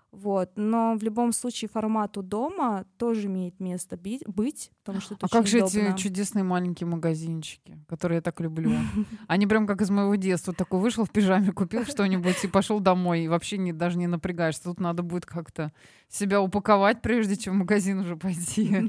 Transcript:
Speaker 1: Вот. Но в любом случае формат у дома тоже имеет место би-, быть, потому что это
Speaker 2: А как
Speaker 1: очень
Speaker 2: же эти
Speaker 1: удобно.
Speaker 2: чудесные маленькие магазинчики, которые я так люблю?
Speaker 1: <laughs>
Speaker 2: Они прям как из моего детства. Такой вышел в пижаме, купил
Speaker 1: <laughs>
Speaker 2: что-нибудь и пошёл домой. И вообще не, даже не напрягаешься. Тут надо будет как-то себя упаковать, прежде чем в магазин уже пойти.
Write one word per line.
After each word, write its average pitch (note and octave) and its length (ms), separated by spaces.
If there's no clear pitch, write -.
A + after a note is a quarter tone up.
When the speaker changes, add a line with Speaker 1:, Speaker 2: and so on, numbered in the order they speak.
Speaker 1:
Вот. G3 440
Но A3+ 400
в G#3+ 60
любом A3+ 300
случае A#3 360
формат A3 500
у G3 40
дома A3 640
тоже A3+ 280
имеет F#3 340
место F3+ 360
би-, G3+ 300
быть, G#3+ 460
потому F#3+ 160
что - 140
это - 120
Speaker 2:
А - 20
как A#3 140
Speaker 1:
очень G3+ 80
Speaker 2:
же A3+ 80
эти F#3+ 200
Speaker 1:
удобно. G3+ 180
Speaker 2:
чудесные F#3+ 480
маленькие F3+ 420
магазинчики, E3 920
которые E3+ 280
я E3 60
так E3+ 180
люблю? D#3+ 300
Speaker 1:
<laughs> G#3+ 580
Speaker 2:
Они G3 180
прям G#3+ 200
как G3 160
из F#3 80
моего G3+ 260
детства. F#3 380
Такой F#3 260
вышел A3+ 240
в E3+ 60
пижаме, F#3+ 420
купил G#3+ 320
Speaker 1:
<laughs> - 20
Speaker 2:
что-нибудь F#3 580
и G3 40
пошёл G3 320
домой. F3+ 440
И D#3+ 40
вообще E3+ 300
не, F3+ 140
даже F3 260
не F3 80
напрягаешься. E3+ 580
Тут F3 160
надо F3 220
будет F3 240
как-то D#3+ 460
себя G3+ 320
упаковать, G3 640
прежде A3 340
чем F#3+ 180
в G3+ 40
магазин G3 420
уже F3 160
пойти. G3 720